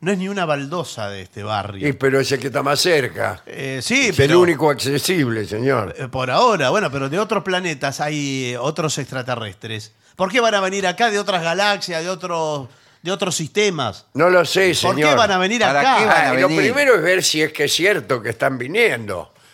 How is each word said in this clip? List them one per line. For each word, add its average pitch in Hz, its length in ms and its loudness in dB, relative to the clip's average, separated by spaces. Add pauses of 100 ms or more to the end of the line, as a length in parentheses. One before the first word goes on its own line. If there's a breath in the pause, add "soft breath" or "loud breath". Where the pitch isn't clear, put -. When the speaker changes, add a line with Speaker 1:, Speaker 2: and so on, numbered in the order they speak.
Speaker 1:
no 170 100 -2
es 202 60 0
ni 185 120 -4
una 196 160 -2
baldosa 139 640 -4
de 98 120 -10
este 101 220 -14
barrio. 101 440 -4
Speaker 2:
Y, 143 60 0
pero 135 260 2
es 131 120 -2
el 135 80 0
que 135 80 -6
está 135 160 -4
más 143 160 0
cerca. 110 680 0
Speaker 1:
Eh, 135 360 -10
sí, 254 280 0
Speaker 2:
Es 180 60 -2
Speaker 1:
pero 139 180 4
Speaker 2:
el 175 60 8
único 160 300 4
accesible, 131 760 -2
señor. 113 520 -2
Speaker 1:
Eh, 135 120 -10
por 127 220 -4
ahora, 180 380 4
bueno, 175 220 0
pero 135 180 -4
de 160 100 -2
otros 208 240 -2
planetas 165 580 -4
hay, 139 520 -4
eh, 123 40 -6
otros 151 400 -2
extraterrestres. 113 960 -8 (220 soft breath)
¿Por 185 160 -2
qué 247 80 0
van 226 160 2
a 196 60 2
venir 190 260 0
acá 180 240 0
de 202 80 0
otras 190 240 -2
galaxias, 175 600 0
de 175 60 -6
otros, 165 600 -4 (320 soft breath)
de 175 100 -4
otros 190 240 -2
sistemas? 160 800 -2
Speaker 2:
No 165 160 4
lo 180 160 6
sé, 185 240 2 (120)
Speaker 1:
¿Por 175 140 2
Speaker 2:
señor. 151 140 4
Speaker 1:
qué 139 60 6
van 208 160 4
a 185 60 2
venir 202 240 0
Speaker 3:
¿Para 143 200 2
Speaker 1:
acá? 254 180 4
Speaker 3:
qué 214 60 2
van 180 120 6
a 151 120 2
Speaker 2:
Ah, 127 60 2
lo - 120 4
Speaker 3:
venir? 165 140 0 (100)
Speaker 2:
primero 269 240 4
es 175 60 2
ver 180 220 2
si 156 180 0
es 156 100 0
que 151 140 -2
es 139 80 0
cierto 151 480 0
que 107 80 -6
están 135 280 -2
viniendo. 123 760 -2 (200 soft breath)